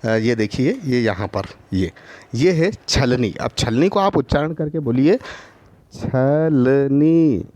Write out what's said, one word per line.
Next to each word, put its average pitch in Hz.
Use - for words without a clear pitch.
अ, 113
ये 113
देखिए, 131
ये 123
यहाँ 104
पर, 98
ये, 92
ये 151
है 165
छलनी। 123
अब -
छलनी 123
को 202
आप 196
उच्चारण 151
करके 156
बोलिए, 139
छलनी। 139